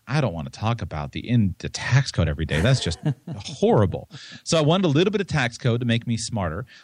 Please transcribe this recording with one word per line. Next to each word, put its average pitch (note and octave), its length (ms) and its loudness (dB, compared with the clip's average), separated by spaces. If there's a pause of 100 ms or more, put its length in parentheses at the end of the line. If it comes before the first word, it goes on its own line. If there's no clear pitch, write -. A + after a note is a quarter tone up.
I C#3 140 -2
don't A#2 120 0
want D2+ 180 -8
to - 80 -16
talk A2+ 220 -2
about D2+ 320 -8
the, - 160 -8
in, A2 300 2
the D#2+ 100 -8
tax - 440 0
code E2 160 2
every D#2 180 -2
day. D#2 140 0
That's B2+ 200 4
just - 180 -4 (240)
<laughs> D#3+ 140 -10
horrible. A#2+ 720 0 (360)
So - 120 0
I D#3+ 60 4
wanted F3 240 4
a - 20 4
little E3 220 4
bit G3+ 100 0
of F#3+ 60 -4
tax C3 320 -2
code A#2 220 0
to B2 60 -4
make A#2 200 2
me A2+ 100 0
smarter, G2 480 -4 (200)